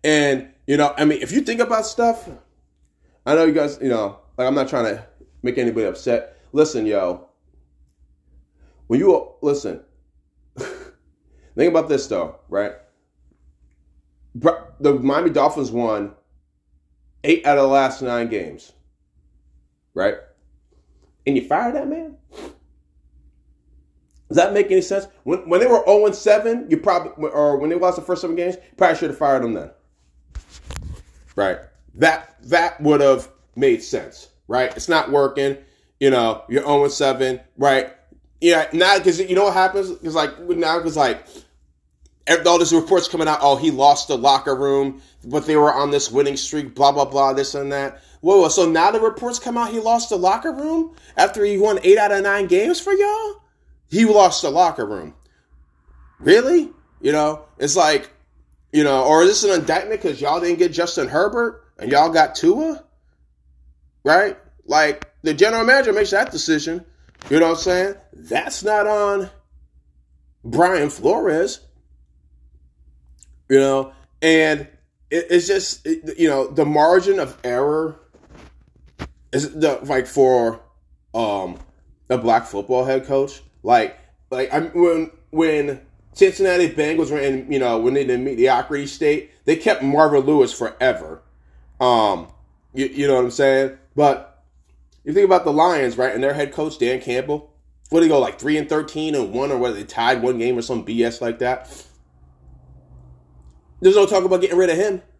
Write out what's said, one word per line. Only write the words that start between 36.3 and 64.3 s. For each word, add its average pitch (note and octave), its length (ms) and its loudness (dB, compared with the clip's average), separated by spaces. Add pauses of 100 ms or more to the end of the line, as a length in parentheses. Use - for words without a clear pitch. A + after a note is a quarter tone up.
you're C3+ 180 -2
oh C#3+ 160 2
and C#3 80 0
seven, C3 480 -2 (180)
right? C3+ 360 0 (500)
Yeah, E3 300 4
now, F#3 260 4
'cause F3 220 0
you F#3 140 -2
know G3+ 100 4
what F#3+ 80 0
happens? F#3 500 -2
'Cause, D#3+ 120 -6
like, D3+ 220 -2
now, E3+ 440 -2
'cause, D#3+ 160 -4
like, C3 280 0 (1040)
ev-, E3 180 2
all F3 140 4
these E3 140 2
reports E3 340 0
coming E3 180 -4
out, D3+ 160 -2
"Oh, C#3 140 4
he D3+ 160 -2
lost C#3 380 2
the C#3 80 -2
locker C#3 360 2
room, C#3 480 -2 (220)
but C#3 220 -4
they D3+ 100 0
were D3 180 4
on C#3+ 180 -2
this C3 200 -2
winning C#3 240 0
streak, C3+ 400 -8
blah, C#3 160 4
blah, C#3 140 0
blah, C#3 260 0
this C3+ 240 -4
and C#3 160 -6
that." C#3 300 -8 (180)
Whoa, F#3+ 220 2
whoa, D#3+ 80 2
so E3+ 200 0
now E3 220 2
the A3 80 -2
reports A3 400 -4
come A#3+ 180 -8
out A#3 140 -4
he A3+ 80 -6
lost A#3 300 -2
the G#3 80 -4
locker F#3+ 340 0
room D#4+ 420 -6 (220)
after G3+ 300 0
he G3+ 120 -2
won G#3 260 0
eight F#3+ 140 8
out G#3 140 2
of G3 100 0
nine G3+ 260 0
games G#3+ 340 0
for G4+ 100 -4
y'all? G#4 440 -2 (540)
He G#3 140 2
lost G#3 380 6
the D#3 80 -4
locker D#3+ 360 0
room. F2+ 280 -10 (1080)
Really? C4 500 4 (300)
You C#3 140 0
know, D3+ 320 -2 (140)
it's C#3+ 180 -2
like, D#3 320 2 (640)
you D3+ 100 4
know, C3+ 220 2
or D#3 180 6
is F#3 60 8
this G#3+ 200 0
an F#3 80 2
indictment F#3 440 -4
'cause C#3 180 -4
y'all D3 220 -2
didn't F3 180 -2
get E3+ 140 2
Justin E3 340 -4
Herbert G#3 560 -2 (160)
and B2+ 140 -4
y'all D3+ 160 4
got D#3+ 260 2
Tua? C#4 480 0 (1200)
Right? F#3 340 2 (280)